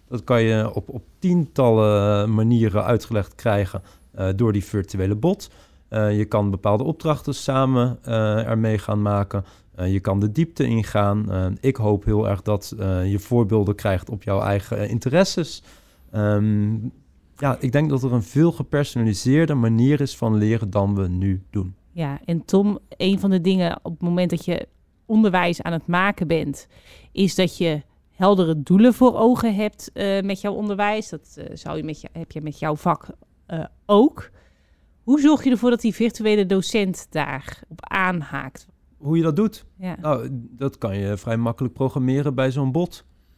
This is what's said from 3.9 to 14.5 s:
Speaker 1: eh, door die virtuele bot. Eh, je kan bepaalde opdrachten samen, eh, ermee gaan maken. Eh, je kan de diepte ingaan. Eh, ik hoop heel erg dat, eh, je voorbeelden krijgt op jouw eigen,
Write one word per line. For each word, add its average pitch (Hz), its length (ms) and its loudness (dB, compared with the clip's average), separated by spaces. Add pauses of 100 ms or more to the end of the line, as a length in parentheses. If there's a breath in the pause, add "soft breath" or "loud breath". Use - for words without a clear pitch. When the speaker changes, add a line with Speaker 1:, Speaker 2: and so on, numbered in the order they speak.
Speaker 1:
eh, 95 240 -4
door 110 180 2
die 101 100 0
virtuele 98 520 -2
bot. 165 340 -2 (380 soft breath)
Eh, 107 300 0
je 107 80 0
kan 101 240 0
bepaalde 104 340 0
opdrachten 151 520 -2
samen, 131 680 0
eh, 110 440 0
ermee 113 300 0
gaan 104 240 -2
maken. 101 420 -2 (320 soft breath)
Eh, 92 180 -2
je 98 60 0
kan 98 200 0
de 104 120 0
diepte 160 340 -2
ingaan. 107 680 0
Eh, 92 140 0 (140)
ik 135 160 0
hoop 104 300 0
heel 107 240 2
erg 98 120 -2
dat, 104 380 -4
eh, 95 320 0
je 101 80 0
voorbeelden 107 560 2
krijgt 98 340 -2
op 98 140 -10
jouw 98 180 0
eigen, 101 380 -2